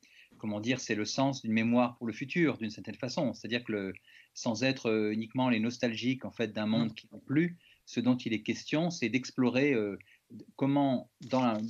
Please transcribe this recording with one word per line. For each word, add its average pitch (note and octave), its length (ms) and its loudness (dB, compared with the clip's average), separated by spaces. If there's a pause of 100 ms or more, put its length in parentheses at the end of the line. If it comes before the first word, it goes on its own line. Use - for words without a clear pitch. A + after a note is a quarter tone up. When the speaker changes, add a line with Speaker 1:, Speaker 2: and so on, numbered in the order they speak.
(400)
Speaker 1:
comment G#2 220 -4
dire, B2+ 180 0
c'est A#2 160 -2
le G#2 100 0
sens C3+ 380 0
d'une A2+ 100 -2
mémoire A#2+ 460 4
pour A#2 80 -6
le G#2+ 60 -4
futur, C#3 440 0
d'une A2 140 -4
certaine - 240 -10
façon. B2 400 -2
C'est-à-dire A#2+ 280 -4
que - 80 -6
le, G2 220 -2 (400)
sans A#2 300 -2
être, C3 260 0
euh, G#2+ 220 2
uniquement B2 400 0
les A2 80 2
nostalgiques, A#2 680 -2
en G2 60 -8
fait, A2 200 -4
d'un G#2+ 140 -4
monde A2 240 2
Speaker 2:
Mm. - 60 -12
Speaker 1:
qui - 180 -20
n'est - 60 -16
plus, E3+ 360 2 (300)
ce - 140 -6
dont B2 180 4
il A2+ 160 -4
est G#2+ 80 -2
question, D3+ 480 0
c'est A#2 200 -2
d'explorer, B2+ 680 2
euh, G#2 200 0 (600)
comment, C#3 560 2 (100)
dans B2+ 220 0
la, A2+ 160 2 (100)